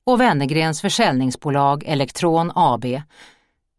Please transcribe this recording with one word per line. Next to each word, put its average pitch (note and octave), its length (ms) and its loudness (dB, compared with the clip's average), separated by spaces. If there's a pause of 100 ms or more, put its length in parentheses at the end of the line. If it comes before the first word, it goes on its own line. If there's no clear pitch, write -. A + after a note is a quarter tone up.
och B3 180 2
Wennergrens D#3 600 0
försäljningsbolag C#3 1000 0
Elektron E3 720 -2
A D3 260 2
B, B2+ 200 -4 (760)